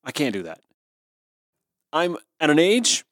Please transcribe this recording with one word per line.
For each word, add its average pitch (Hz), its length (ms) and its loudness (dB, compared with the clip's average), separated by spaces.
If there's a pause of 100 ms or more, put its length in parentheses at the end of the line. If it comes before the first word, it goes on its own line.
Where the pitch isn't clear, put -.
I 131 60 -10
can't 139 200 -4
do 98 120 -8
that. 80 180 -14 (1300)
I'm 170 240 -2 (240)
at 156 100 2
an 151 100 6
age 214 520 2